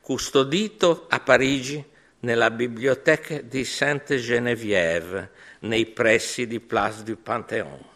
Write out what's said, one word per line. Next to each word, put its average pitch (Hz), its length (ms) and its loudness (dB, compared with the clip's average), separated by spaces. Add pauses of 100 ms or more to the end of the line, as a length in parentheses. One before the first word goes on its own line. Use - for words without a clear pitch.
custodito 165 1040 0
a - 120 0
Parigi 135 640 2 (380)
nella 117 280 2
Bibliothèque 123 960 -2
di 131 160 -4
Sainte-Geneviève, 113 1700 0 (280)
nei 113 260 0
pressi 117 640 0
di 113 120 -6
Place 107 440 -2
du 107 180 -10
Panthéon. 104 640 -6 (100)